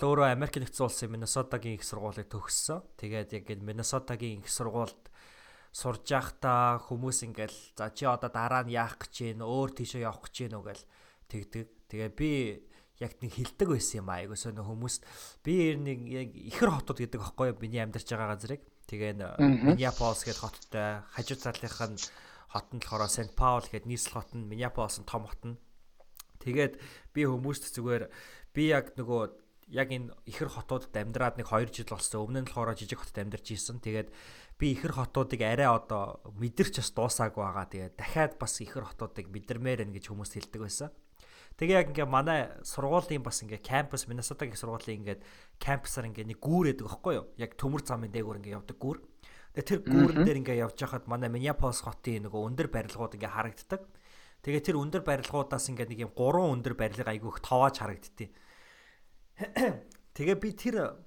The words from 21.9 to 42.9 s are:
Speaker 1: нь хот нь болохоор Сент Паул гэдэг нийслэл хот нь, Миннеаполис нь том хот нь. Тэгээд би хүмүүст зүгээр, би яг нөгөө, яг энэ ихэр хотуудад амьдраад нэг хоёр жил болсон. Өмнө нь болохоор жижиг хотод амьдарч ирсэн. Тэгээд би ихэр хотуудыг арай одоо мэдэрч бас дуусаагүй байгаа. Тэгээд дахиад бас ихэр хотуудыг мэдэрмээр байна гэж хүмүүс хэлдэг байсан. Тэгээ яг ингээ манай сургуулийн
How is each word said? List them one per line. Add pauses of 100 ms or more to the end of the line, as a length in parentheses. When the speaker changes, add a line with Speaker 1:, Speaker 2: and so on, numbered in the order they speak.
Speaker 1:
нь (480)
хот
нь
болохоор
Сент
Паул
гэдэг
нийслэл
хот
нь,
Миннеаполис
нь
том
хот
нь. (880)
Тэгээд (340)
би
хүмүүст
зүгээр, (500)
би
яг
нөгөө, (480)
яг
энэ (160)
ихэр
хотуудад
амьдраад
нэг
хоёр
жил
болсон.
Өмнө
нь
болохоор
жижиг
хотод
амьдарч
ирсэн.
Тэгээд (500)
би
ихэр
хотуудыг
арай
одоо (160)
мэдэрч
бас
дуусаагүй
байгаа.
Тэгээд
дахиад
бас
ихэр
хотуудыг
мэдэрмээр
байна
гэж
хүмүүс
хэлдэг
байсан. (680)
Тэгээ
яг
ингээ
манай (160)
сургуулийн